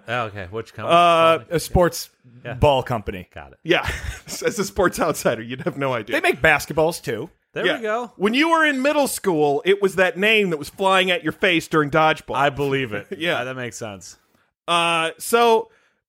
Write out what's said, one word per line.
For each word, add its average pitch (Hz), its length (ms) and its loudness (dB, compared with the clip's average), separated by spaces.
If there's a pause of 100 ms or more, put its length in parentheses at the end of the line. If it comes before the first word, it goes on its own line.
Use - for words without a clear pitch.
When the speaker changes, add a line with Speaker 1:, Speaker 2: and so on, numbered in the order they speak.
Speaker 1:
Oh, 120 200 -4
okay. 101 240 -12
Which 110 240 -10
company? 107 200 -2
Speaker 2:
Uh, 165 440 6
Speaker 1:
Spalding? - 180 -6
Speaker 3:
A 151 40 0
sports - 500 -2 (340)
Speaker 1:
Yeah. 120 100 -10
Speaker 3:
ball 131 280 4
company. 101 520 -6
Speaker 1:
Got 69 180 -18
it. - 120 -20
Speaker 2:
Yeah. 165 240 0 (200)
<laughs> - 180 -16
As - 320 -6
a 196 60 -2
sports 196 360 0
outsider, 143 420 -2
you'd 120 200 -10
have 165 160 -6
no 135 160 -2
idea. 113 260 -4
Speaker 3:
They - 0 - (120)
make 127 100 -4
basketballs, 156 600 2
too. 127 280 -6 (240)
Speaker 1:
There 165 100 -6
Speaker 2:
Yeah. 175 120 0
Speaker 1:
we 247 60 -10
go. 220 340 -6
Speaker 2:
When 214 180 0
you 311 160 2
were 320 160 4
in 269 160 0
middle 294 260 2
school, 151 560 0
it 202 160 2
was 190 160 0
that 180 220 2
name 208 320 2
that 156 80 -2
was 143 100 -10
flying 190 420 2
at 175 120 -2
your 156 100 -2
face 175 360 0
during 151 220 2
dodgeball. 156 440 0
Speaker 1:
I 139 160 2
believe 135 420 -4
it. 101 160 -8
Speaker 2:
<laughs> - 40 -14
Yeah. 160 260 -4
Speaker 1:
Yeah, 123 60 -4
that 131 120 -10
makes 123 220 -10
sense. 101 400 -14 (500)
Speaker 2:
Uh, 165 480 0
so, 233 540 2 (380)